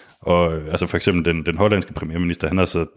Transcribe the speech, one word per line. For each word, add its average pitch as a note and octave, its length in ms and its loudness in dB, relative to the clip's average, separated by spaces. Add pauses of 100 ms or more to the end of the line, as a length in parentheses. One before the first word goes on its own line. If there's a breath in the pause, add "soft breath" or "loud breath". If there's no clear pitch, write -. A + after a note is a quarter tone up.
(220 loud breath)
Og, F2 360 2
øh, D2+ 140 -10
altså, E2+ 160 0
for F2 100 -2
eksempel E2+ 360 2
den, D#2+ 120 -4
den E2+ 120 -2
hollandske G#2 360 2
premierminister, E2+ 540 -4
han F2 100 0
har F#2 80 4
så, E2+ 200 0 (120)